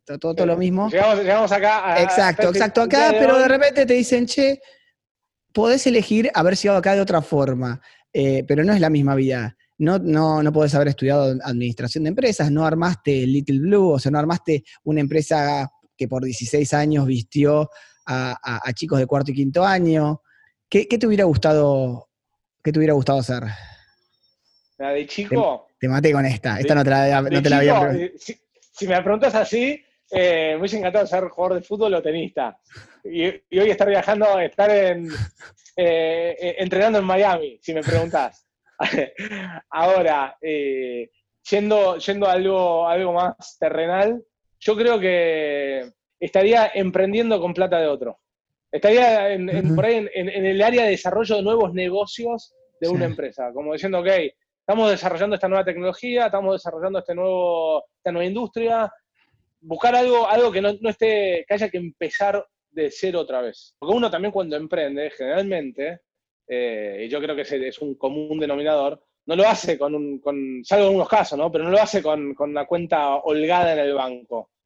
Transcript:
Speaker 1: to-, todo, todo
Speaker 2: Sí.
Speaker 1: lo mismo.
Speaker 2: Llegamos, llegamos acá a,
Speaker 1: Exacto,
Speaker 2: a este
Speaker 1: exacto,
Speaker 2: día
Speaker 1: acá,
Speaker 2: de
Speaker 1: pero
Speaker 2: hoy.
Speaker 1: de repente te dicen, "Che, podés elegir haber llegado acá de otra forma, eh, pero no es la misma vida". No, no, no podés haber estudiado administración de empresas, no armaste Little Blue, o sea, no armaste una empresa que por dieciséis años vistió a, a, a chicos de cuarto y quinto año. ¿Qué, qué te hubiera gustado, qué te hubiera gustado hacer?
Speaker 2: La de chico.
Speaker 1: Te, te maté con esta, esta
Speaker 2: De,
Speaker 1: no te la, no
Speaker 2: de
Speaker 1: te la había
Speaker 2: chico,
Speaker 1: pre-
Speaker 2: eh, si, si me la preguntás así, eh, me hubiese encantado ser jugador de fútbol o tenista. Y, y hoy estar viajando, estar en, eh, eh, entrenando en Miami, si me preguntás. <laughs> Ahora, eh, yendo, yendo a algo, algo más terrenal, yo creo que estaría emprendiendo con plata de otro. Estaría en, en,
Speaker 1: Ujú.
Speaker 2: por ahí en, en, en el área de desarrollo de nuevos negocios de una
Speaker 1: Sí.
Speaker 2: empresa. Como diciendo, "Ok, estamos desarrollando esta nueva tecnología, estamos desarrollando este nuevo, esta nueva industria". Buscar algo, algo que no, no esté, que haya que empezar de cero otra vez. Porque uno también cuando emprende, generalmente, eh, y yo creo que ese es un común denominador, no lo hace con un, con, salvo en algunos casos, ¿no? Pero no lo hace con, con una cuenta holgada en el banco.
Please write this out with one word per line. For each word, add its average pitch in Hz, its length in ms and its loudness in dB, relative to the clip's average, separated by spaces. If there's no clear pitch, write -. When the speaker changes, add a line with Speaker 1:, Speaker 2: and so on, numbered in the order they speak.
Speaker 1:
to-, 143 160 -12
todo, 165 160 -4
todo 180 100 0
Speaker 2:
Sí. - 20 2
Speaker 1:
lo 170 100 0
mismo. 185 320 0
Speaker 2:
Llegamos, 202 300 2
llegamos 202 320 2
acá 196 440 2
a, 170 80 4
Speaker 1:
Exacto, 185 400 2
Speaker 2:
a - 40 4
este 180 120 0
Speaker 1:
exacto, 226 280 2
Speaker 2:
día 285 180 4
Speaker 1:
acá, 311 80 4
Speaker 2:
de 220 60 2
Speaker 1:
pero 262 160 6
Speaker 2:
hoy. 262 60 6
Speaker 1:
de 262 60 6
repente 269 380 4
te 240 80 2
dicen, 247 320 2
"Che, 269 340 0
podés 233 340 2
elegir 226 460 2
haber 180 220 4
llegado 202 240 2
acá 190 160 2
de 196 60 2
otra 185 200 2
forma, 131 600 -2
eh, 135 340 2
pero 147 180 2
no 208 80 4
es 196 80 4
la 160 80 4
misma 139 260 2
vida". 127 400 -2
No, 175 200 2
no, 156 420 2
no 151 100 2
podés 151 220 2
haber 147 140 4
estudiado 139 560 2
administración 123 600 -4
de 151 40 -2
empresas, 208 400 0
no 156 160 2
armaste 156 600 0
Little 139 320 0
Blue, 190 320 4
o 139 80 2
sea, 139 120 -2
no 151 60 2
armaste 156 460 0
una 151 180 0
empresa 143 680 0
que 127 120 -6
por 127 160 -4
dieciséis 131 500 -2
años 147 320 2
vistió 143 640 0
a, 127 240 -4
a, 120 260 -6
a 123 60 -4
chicos 160 240 -2
de 131 80 2
cuarto 139 240 -2
y 131 60 -6
quinto 139 280 0
año. 160 580 2
¿Qué, 202 200 2
qué 240 100 0
te 226 80 0
hubiera 208 200 4
gustado, 143 840 2
qué 156 80 0
te 156 80 0
hubiera 156 160 4
gustado 139 240 2
hacer? 120 240 -6
Speaker 2:
La 139 140 -4
de 147 120 -2
chico. 202 640 -2
Speaker 1:
Te, - 160 -6
te 127 40 0
maté 143 220 4
con 139 140 2
esta, 113 340 -2
esta 143 140 2
Speaker 2:
De, - 60 4
Speaker 1:
no 139 40 4
te 131 60 2
la, 139 320 4
no 135 80 -4
Speaker 2:
de 143 120 2
Speaker 1:
te 147 100 2
la 139 60 4
había 143 180 6
Speaker 2:
chico, 165 140 4
Speaker 1:
pre- 156 160 -2
Speaker 2:
eh, 185 120 -10
si, - 180 -16
si - 280 -12
me 185 80 0
la 180 80 0
preguntás 214 320 2
así, 240 440 0
eh, 170 440 0
me 156 80 -4
hubiese 202 180 -4
encantado 190 260 0
ser 185 220 -2
jugador 180 320 -2
de 180 40 -8
fútbol 208 300 -2
o 170 80 0
tenista. 147 580 -6
Y, 165 220 -4
y 180 100 0
hoy 214 100 4
estar 202 180 2
viajando, 202 520 2
estar 202 320 0
en, 180 360 2
eh, 170 640 0
eh, 175 180 -4
entrenando 190 400 2
en 196 80 0
Miami, 185 560 0
si 165 140 -8
me 156 80 -2
preguntás. 160 640 -2
<laughs> - 320 -2
Ahora, 160 720 0
eh, 131 680 -6
yendo, 202 480 2
yendo 202 300 -2
a 185 60 2
algo, 180 540 0
algo 175 260 0
más - 460 -4
terrenal, 180 640 0
yo 214 160 0
creo 233 240 2
que 151 920 -2
estaría 208 540 2
emprendiendo 196 640 0
con 175 140 -4
plata 175 260 0
de 160 80 0
otro. 127 320 -6
Estaría 214 640 4
en, 185 160 -4
en, 175 180 -2
Speaker 1:
Ujú. 160 80 2
Speaker 2:
por 185 100 2
ahí 233 100 2
en, 208 180 -4
en, 185 160 -6
en 190 160 -4
el 190 160 0
área 233 220 4
de 214 80 2
desarrollo 190 460 0
de 202 40 -2
nuevos 208 320 0
negocios 202 800 -6
de 165 80 -2
una 175 160 0
Speaker 1:
Sí. - 60 -4
Speaker 2:
empresa. 123 420 -8
Como 151 200 -8
diciendo, 180 260 -4
"Ok, 175 80 -4
estamos 214 320 0
desarrollando 185 440 -2
esta 185 120 -2
nueva 190 160 0
tecnología, 185 640 -4
estamos 196 300 -2
desarrollando 180 440 -6
este 180 160 -8
nuevo, 175 680 -2
esta - 140 -6
nueva 175 160 -4
industria". 226 640 -4
Buscar 165 340 0
algo, 247 320 2
algo 220 240 2
que 185 100 -2
no, 202 200 0
no 226 80 -2
esté, 202 580 -2
que 202 60 -4
haya 208 160 -2
que 180 80 -6
empezar 175 680 -4
de 151 220 -4
cero 175 300 -4
otra 131 200 -6
vez. - 380 -12
Porque 170 160 -2
uno 240 160 -2
también 185 200 -4
cuando 180 240 -4
emprende, 151 560 -6
generalmente, 156 920 -6
eh, 110 580 -6
y 117 40 -12
yo 143 100 -6
creo 151 160 -6
que 147 60 -6
ese 135 260 -6
es - 120 -12
un 143 160 -10
común 151 440 -6
denominador, 147 640 -2
no 160 100 -4
lo 196 120 4
hace 175 300 0
con 147 180 -4
un, 143 240 -8
con, 135 440 -6
salvo 202 200 2
en 196 60 4
algunos 190 200 2
casos, 196 300 0
¿no? 165 120 -2
Pero 160 120 -2
no 170 80 -4
lo 202 100 6
hace 202 220 -2
con, 151 320 -4
con 147 160 -4
una 143 140 -6
cuenta 160 500 -2
holgada 160 580 0
en 156 60 0
el 143 160 0
banco. 123 560 -8